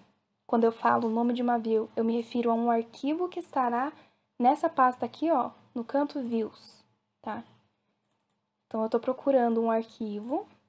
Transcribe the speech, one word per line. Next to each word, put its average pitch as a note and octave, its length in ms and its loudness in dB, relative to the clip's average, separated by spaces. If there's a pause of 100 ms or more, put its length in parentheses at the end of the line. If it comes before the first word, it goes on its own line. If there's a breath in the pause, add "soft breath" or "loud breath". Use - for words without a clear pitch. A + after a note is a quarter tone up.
(480)
Quando A#3 160 2
eu A3+ 80 6
falo A#3 360 2
o A3 40 -2
nome A#3 240 0
de B3 80 -2
uma A#3+ 160 2
view, A3+ 360 0
eu A3+ 80 0
me A3+ 140 0
refiro A#3 320 -2
a A3+ 60 2
um A#3 160 0
arquivo C#4+ 580 -2
que F4+ 100 -10
estará C4 540 -2 (460 soft breath)
nessa C#4+ 280 4
pasta B3+ 380 2
aqui, D4+ 240 -4
ó, D4 220 0 (220)
no A#3 100 -6
canto C#4+ 400 -2
views, A3+ 600 -6 (380)
tá? A3+ 220 -10 (1200)
Então, A3 160 -6
eu A3 80 -2
tô A3+ 100 2
procurando A#3+ 600 2
um A3+ 80 0
arquivo, A3+ 760 -4 (220)